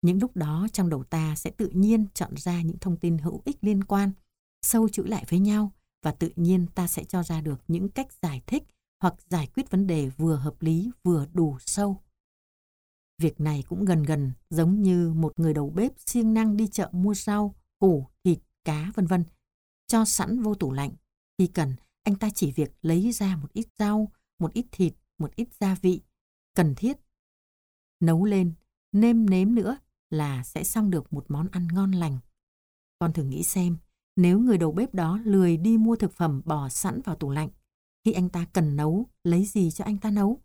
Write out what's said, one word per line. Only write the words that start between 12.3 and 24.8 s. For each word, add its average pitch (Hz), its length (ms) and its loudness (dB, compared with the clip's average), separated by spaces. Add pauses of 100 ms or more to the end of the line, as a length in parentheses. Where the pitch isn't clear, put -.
Việc 160 220 -2
này 151 280 -2
cũng 185 160 -4
gần 170 180 2
gần 143 300 -2 (180)
giống 170 320 2
như 175 300 2
một 160 260 -2
người 160 160 2
đầu 147 160 -4
bếp 208 220 -2 (140)
siêng 220 280 2
năng 220 220 2
đi 220 120 0
chợ - 240 -4
mua 190 220 0
rau, 208 400 -2 (240)
củ, 160 280 4 (180)
thịt, 175 140 4 (260)
cá, 156 300 -6
vân 190 120 0
vân. 175 180 2 (640)
Cho 226 180 4
sẵn 233 380 -2
vô 214 120 0
tủ 151 180 -4
lạnh. 139 200 -4 (460)
Khi 185 80 6
cần, 151 300 -2 (260)
anh 202 120 0
ta 214 200 -2
chỉ 156 180 -2
việc 151 200 -2 (100)
lấy 175 300 2
ra 190 240 -2
một 143 160 -10
ít 220 140 -6 (120)
rau, 214 340 0 (260)
một 170 140 -2
ít 240 200 -6
thịt, 180 220 0 (240)